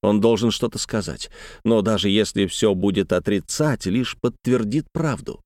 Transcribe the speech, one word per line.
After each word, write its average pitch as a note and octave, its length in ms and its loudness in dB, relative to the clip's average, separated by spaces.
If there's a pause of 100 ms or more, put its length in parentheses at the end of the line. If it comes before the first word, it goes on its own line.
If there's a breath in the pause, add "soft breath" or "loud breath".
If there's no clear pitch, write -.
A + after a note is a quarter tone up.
Он G#2 180 2
должен A2+ 300 4
что-то A#2 280 -4
сказать, E2 520 -6 (340 loud breath)
но A2+ 160 4
даже G2+ 280 0
если G2+ 380 2
всё G2+ 280 2
будет F#2+ 380 0
отрицать, G#2 760 -2
лишь A#2 340 -2
подтвердит B2 720 0
правду. D#3 540 -4